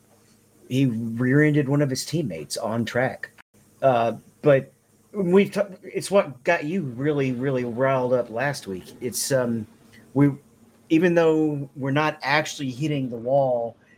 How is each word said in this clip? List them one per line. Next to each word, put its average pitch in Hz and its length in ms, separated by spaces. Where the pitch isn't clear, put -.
he 131 200
rear-ended 127 840
one 143 120
of 143 80
his 127 160
teammates 92 520
on 113 260
track. 123 480
Uh, 117 360
but 135 320
we've 196 400
t-, - 80
it's 185 300
what 180 320
got 170 220
you 180 160
really, 135 500
really 127 320
riled 127 480
up 120 180
last 131 380
week. 92 160
It's, - 320
um, 120 340
we, 143 180
even 170 260
though 156 640
we're 135 140
not 151 300
actually 143 480
hitting 135 400
the 120 60
wall 123 640